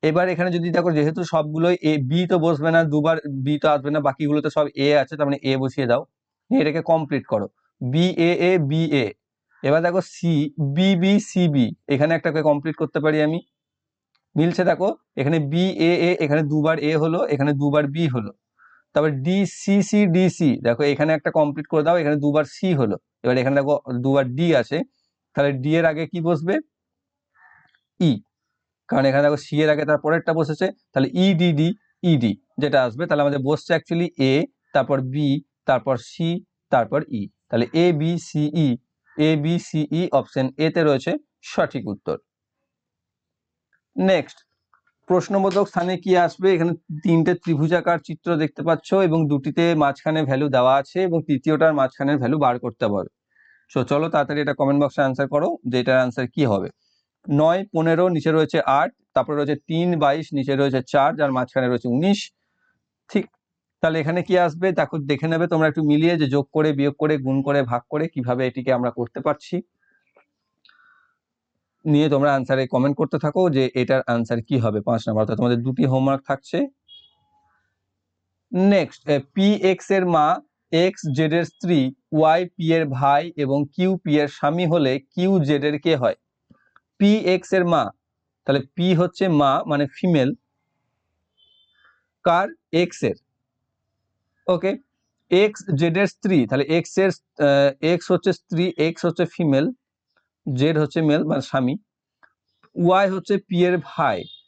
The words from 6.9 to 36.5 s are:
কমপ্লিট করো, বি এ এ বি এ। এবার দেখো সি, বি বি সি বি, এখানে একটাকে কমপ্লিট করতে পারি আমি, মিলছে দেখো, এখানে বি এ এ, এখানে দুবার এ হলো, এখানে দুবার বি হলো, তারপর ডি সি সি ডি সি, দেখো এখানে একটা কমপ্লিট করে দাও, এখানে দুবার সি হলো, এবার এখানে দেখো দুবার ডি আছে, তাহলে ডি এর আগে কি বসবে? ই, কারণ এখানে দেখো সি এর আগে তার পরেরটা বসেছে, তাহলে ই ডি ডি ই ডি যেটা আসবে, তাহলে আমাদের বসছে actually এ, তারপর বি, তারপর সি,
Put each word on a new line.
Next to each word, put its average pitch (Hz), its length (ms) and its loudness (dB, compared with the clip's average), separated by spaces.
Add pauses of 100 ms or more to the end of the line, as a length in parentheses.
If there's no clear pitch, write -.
কমপ্লিট 147 400 0
করো, 101 160 -2 (340)
বি 139 240 0 (240)
এ - 20 2 (180)
এ - 20 2 (180)
বি 156 120 0 (220)
এ। - 20 0 (580)
এবার 147 220 2
দেখো 180 160 0 (120)
সি, 170 200 -2 (420)
বি 185 120 2 (140)
বি 190 120 2 (160)
সি 185 140 0 (120)
বি, 127 100 4 (280)
এখানে 147 240 0
একটাকে 156 320 -4
কমপ্লিট 147 320 -2
করতে 156 220 -4
পারি 156 140 0 (100)
আমি, 165 120 -2 (960)
মিলছে 170 340 0
দেখো, 185 200 0 (300)
এখানে 147 180 0 (140)
বি 175 120 0 (260)
এ - 20 4 (180)
এ, - 20 2 (120)
এখানে 147 180 0 (100)
দুবার 151 260 0 (120)
এ - 20 0 (120)
হলো, 165 160 -2 (140)
এখানে 139 180 0 (100)
দুবার 147 220 0 (120)
বি 170 80 -2 (100)
হলো, 110 180 -6 (640)
তারপর 151 180 2 (140)
ডি 185 120 0 (220)
সি 202 160 0 (140)
সি 208 100 2 (160)
ডি 185 100 4 (120)
সি, 156 120 2 (160)
দেখো 117 160 0 (100)
এখানে 143 260 0
একটা 156 200 -4
কমপ্লিট 147 340 -2
করে 151 160 2
দাও, 175 140 4
এখানে 151 220 0
দুবার 147 220 2 (100)
সি - 120 -4 (120)
হলো, 107 160 0 (280)
এবার 127 180 2
এখানে 135 180 0
দেখো 139 140 0 (320)
দুবার 135 200 2 (120)
ডি 170 100 0 (140)
আছে, 135 160 -4 (580)
তাহলে 143 160 0 (120)
ডি 147 160 0
এর 165 120 2
আগে 156 200 -6
কি 180 80 -8 (100)
বসবে? 165 240 -2 (1500)
ই, 165 120 2 (760)
কারণ 135 200 0
এখানে 139 160 2
দেখো 147 200 2
সি - 180 -8
এর 156 100 2
আগে 147 160 -2
তার 147 160 2
পরেরটা 165 340 0
বসেছে, 151 260 -2 (260)
তাহলে 131 160 0 (160)
ই 190 40 4 (120)
ডি 180 100 4 (100)
ডি 160 80 2 (420)
ই - 20 6 (100)
ডি 113 100 2 (300)
যেটা 143 240 2
আসবে, 123 220 -6
তাহলে 147 180 0
আমাদের 143 240 0
বসছে - 280 -2
actually 170 300 -4 (240)
এ, - 20 2 (420)
তারপর 135 220 0 (160)
বি, 147 160 0 (400)
তারপর 131 260 0 (160)
সি, 165 180 -4 (440)